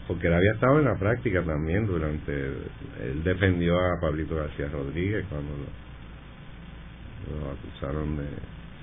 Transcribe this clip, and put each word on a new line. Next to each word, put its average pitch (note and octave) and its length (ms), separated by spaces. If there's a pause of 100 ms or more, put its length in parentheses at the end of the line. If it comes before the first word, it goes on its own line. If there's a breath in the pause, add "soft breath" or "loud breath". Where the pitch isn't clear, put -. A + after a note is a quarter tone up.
porque E2+ 200
él E2+ 80
había F#2+ 180
estado B2+ 280
en D3 40
la G#2+ 120
práctica G#2 480
también D#2+ 420
durante, D#2 480
él C#2 880
defendió F2 540
a F2+ 240
Pablito D#2 340
García D2 340
Rodríguez D#2+ 600
cuando D2 200 (1800)
lo... D2+ 100
lo C#2 120
acusaron D2+ 680
de C#2+ 60 (580 loud breath)